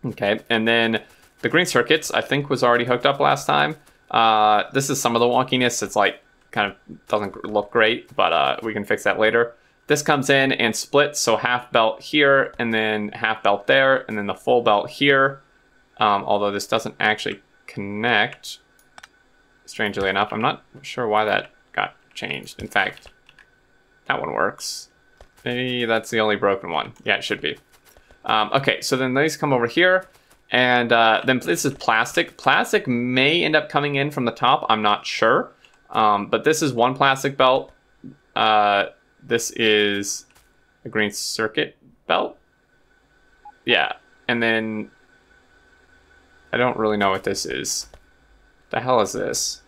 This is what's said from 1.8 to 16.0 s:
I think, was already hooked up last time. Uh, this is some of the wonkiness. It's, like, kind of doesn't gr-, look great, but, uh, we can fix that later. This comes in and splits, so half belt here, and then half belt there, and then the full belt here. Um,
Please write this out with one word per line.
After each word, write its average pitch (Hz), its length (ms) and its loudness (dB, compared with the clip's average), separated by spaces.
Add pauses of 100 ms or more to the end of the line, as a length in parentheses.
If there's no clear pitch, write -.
I - 100 0
think, 143 280 -4
was 123 120 -2
already 120 240 2
hooked 123 200 -2
up 139 160 0
last 139 260 0
time. 147 300 0 (340)
Uh, 107 640 4
this 135 160 -2
is 131 120 -4
some 117 140 0
of 117 60 2
the 120 40 4
wonkiness. 123 560 0
It's, 101 140 -6
like, 101 260 0 (300)
kind 101 200 -2
of - 360 -20
doesn't 104 240 -2
gr-, - 160 -14
look 104 240 -2
great, 113 440 0
but, 87 180 2
uh, 69 280 2
we 113 120 -6
can 107 100 -6
fix 101 220 -4
that 98 120 0
later. 110 380 2 (300)
This 147 160 0
comes 135 280 0
in 135 240 4
and 110 200 0
splits, - 460 0
so 113 160 0
half 123 340 -2
belt 113 320 2
here, 139 560 2
and 117 160 -4
then 107 360 -2
half 110 340 -4
belt 101 240 0
there, 135 400 2
and 110 100 -6
then 101 100 -4
the 95 60 -4
full 123 280 0
belt 107 280 2
here. 139 520 2 (560)
Um, 101 260 2